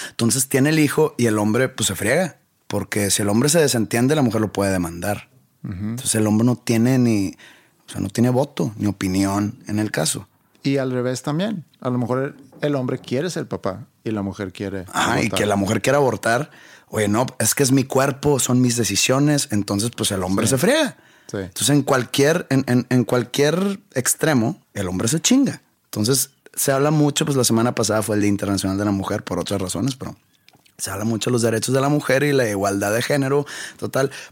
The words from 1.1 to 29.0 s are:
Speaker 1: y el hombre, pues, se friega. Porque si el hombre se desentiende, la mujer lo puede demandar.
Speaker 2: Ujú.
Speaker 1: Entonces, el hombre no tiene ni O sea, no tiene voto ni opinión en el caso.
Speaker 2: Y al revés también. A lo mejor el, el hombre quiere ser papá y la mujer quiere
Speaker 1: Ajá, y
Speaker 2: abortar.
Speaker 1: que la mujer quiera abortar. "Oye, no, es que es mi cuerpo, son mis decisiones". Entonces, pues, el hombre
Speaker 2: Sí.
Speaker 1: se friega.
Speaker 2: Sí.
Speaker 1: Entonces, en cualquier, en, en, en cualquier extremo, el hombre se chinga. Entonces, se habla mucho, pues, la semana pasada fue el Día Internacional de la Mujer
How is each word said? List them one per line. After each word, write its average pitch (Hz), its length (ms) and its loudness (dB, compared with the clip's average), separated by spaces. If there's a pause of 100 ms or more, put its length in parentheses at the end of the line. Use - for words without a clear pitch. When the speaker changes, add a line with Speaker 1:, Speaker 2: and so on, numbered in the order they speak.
Speaker 1:
y 120 100 2
el 107 120 2
hombre, 110 300 2
pues, - 180 -4
se 95 80 -4
friega. 143 420 -2 (300)
Porque 101 440 -2
si - 100 0
el 101 80 0
hombre 120 200 2
se 160 100 4
desentiende, 123 560 2
la 151 80 2
mujer 110 180 0
lo 104 120 -2
puede 98 180 0
demandar. 90 580 -4 (340)
Speaker 2:
Ujú. 107 100 -8
Speaker 1:
Entonces, 107 420 -6
el 110 100 2
hombre 107 200 4
no 123 100 4
tiene 120 420 2
ni 110 380 2 (580)
O - 20 -10
sea, 98 60 -4
no 95 80 -4
tiene 120 220 2
voto 131 460 0
ni 104 100 0
opinión 98 800 0
en 104 100 -4
el 107 140 -2
caso. - 360 -4 (360)
Speaker 2:
Y 139 140 0
al 131 140 -2
revés 127 300 -4
también. 175 420 -4 (160)
A 127 120 -4
lo 123 80 -2
mejor 127 360 -2 (260)
el, 151 60 -2
el 147 80 0
hombre 131 220 -2
quiere 139 320 -4
ser 147 180 -8
papá 98 380 -6 (180)
y 117 60 -6
la 107 140 -4
mujer 98 280 -6
quiere 95 400 -8
Speaker 1:
Ajá, - 260 0
y 131 80 0
Speaker 2:
abortar. 98 140 -2
Speaker 1:
que 101 60 0
la 104 100 0
mujer 101 280 0
quiera 135 160 2
abortar. 123 500 0 (380)
"Oye, 107 200 0
no, 110 200 2 (100)
es 110 160 0
que - 80 0
es 131 100 4
mi 135 120 4
cuerpo, 135 560 0
son 123 220 2
mis 120 160 2
decisiones". 135 720 2
Entonces, 104 440 -2
pues, 110 160 -2
el 95 120 -2
hombre 98 240 0
Speaker 2:
Sí. 117 40 2
Speaker 1:
se 135 60 2
friega. 240 400 2 (320)
Speaker 2:
Sí. - 80 -6
Speaker 1:
Entonces, 95 320 -4
en 143 140 6
cualquier, 139 640 2
en, 135 180 2
en, 123 220 2
en 127 140 4
cualquier 156 760 0 (140)
extremo, 139 640 0 (140)
el 101 140 -4
hombre 92 200 -2
se 156 140 0
chinga. 254 400 2 (240)
Entonces, 123 460 -2 (240)
se - 160 -2
habla 139 180 2
mucho, 147 360 2
pues, 143 120 0
la 127 60 2
semana 117 320 2
pasada 107 260 0
fue 104 140 -2
el 104 60 2
Día 104 80 2
Internacional 98 500 -2
de 101 60 0
la 104 60 0
Mujer 98 320 -4